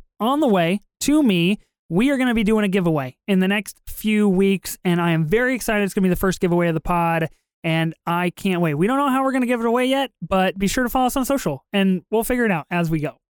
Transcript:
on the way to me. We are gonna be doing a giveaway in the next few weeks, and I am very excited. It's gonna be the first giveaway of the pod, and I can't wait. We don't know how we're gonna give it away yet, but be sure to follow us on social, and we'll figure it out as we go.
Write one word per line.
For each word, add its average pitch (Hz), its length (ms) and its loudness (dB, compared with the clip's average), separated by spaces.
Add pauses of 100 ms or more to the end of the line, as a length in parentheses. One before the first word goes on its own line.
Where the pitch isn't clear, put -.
(200)
on 262 180 0
the 311 80 2
way 190 360 2 (180)
to 302 200 2
me. 190 380 2 (300)
We 220 220 0
are 277 60 0
gonna 247 160 0
be 226 120 0
doing 214 200 2
a 202 40 0
giveaway 165 480 -2 (100)
in 190 140 2
the 185 80 2
next 202 400 -4
few 208 400 0
weeks, 196 560 0
and 175 160 0
I 170 100 0
am 160 160 0
very 247 300 0
excited. 208 260 -2
It's 190 120 -4
gonna 190 100 0
be 185 60 2
the 175 60 0
first 190 220 -2
giveaway 175 300 0
of 165 60 0
the 160 60 -4
pod, 170 480 -2 (380)
and 160 280 -2 (120)
I 175 240 -2
can't 180 320 -2
wait. 156 120 0
We 165 120 0
don't 262 100 0
know 285 140 0
how 269 140 0
we're 269 80 0
gonna 254 120 0
give 240 160 -2
it 233 60 -2
away 240 200 0
yet, 269 240 -2 (160)
but 190 320 0
be 196 100 0
sure 254 160 0
to 240 40 0
follow 254 200 0
us - 80 -4
on 262 100 0
social, 180 480 -2
and 190 260 2 (100)
we'll 220 140 0
figure 247 220 0
it 208 40 2
out 165 200 -2
as 175 180 -2
we 160 120 -2
go. 147 180 -6 (160)